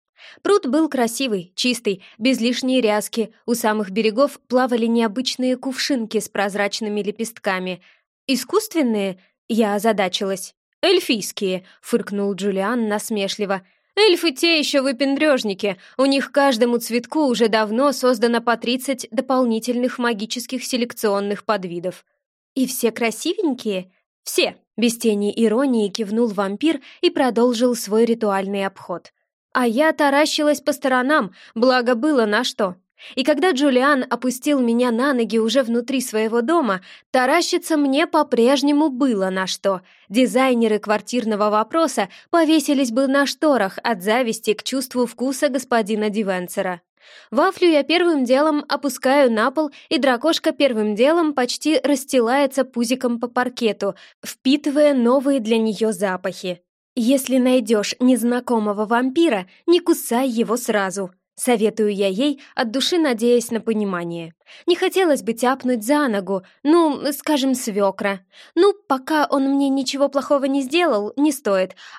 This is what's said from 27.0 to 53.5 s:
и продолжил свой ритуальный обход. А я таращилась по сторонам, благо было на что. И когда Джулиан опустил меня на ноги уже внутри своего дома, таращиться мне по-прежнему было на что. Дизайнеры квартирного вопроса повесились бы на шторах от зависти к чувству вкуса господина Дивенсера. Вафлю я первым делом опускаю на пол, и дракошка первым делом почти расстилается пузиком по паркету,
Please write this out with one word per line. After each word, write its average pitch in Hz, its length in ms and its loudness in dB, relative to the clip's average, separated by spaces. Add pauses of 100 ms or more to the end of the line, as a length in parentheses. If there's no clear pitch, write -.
и 349 80 4
продолжил 247 640 2
свой 226 300 0
ритуальный 202 640 -2
обход. - 460 -12 (400)
А 254 120 2
я 269 280 2
таращилась 294 680 2
по 294 120 -2
сторонам, 262 600 0 (220)
благо 254 400 2
было 254 300 2
на 208 180 0
что. 202 320 -4 (380)
И 262 100 -4
когда 311 280 2
Джулиан 262 580 2
опустил 254 500 -2
меня 240 320 2
на 262 220 0
ноги 226 240 0
уже 226 240 2
внутри 233 400 -2
своего 220 400 -2
дома, 233 400 0 (300)
таращиться 311 680 0
мне 285 300 2
по-прежнему 285 840 2
было 240 400 0
на 190 160 -4
что. 185 360 -4 (280)
Дизайнеры 226 680 2
квартирного 214 720 -2
вопроса 302 580 0 (220)
повесились 294 600 2
бы 262 160 0
на 277 200 2
шторах 247 560 0
от 226 180 -2
зависти 220 520 0
к - 100 -4
чувству 247 420 -2
вкуса 262 440 -2
господина 220 600 -2
Дивенсера. 185 720 -4 (500)
Вафлю 349 380 2
я 294 140 4
первым 320 420 2
делом 294 420 2
опускаю 277 640 2
на 226 200 2
пол, 202 200 -2 (180)
и 320 80 0
дракошка 269 540 0
первым 220 440 0
делом 302 380 2
почти 269 500 0
расстилается 269 800 0
пузиком 240 540 -4
по 240 80 -6
паркету, 226 680 -4 (300)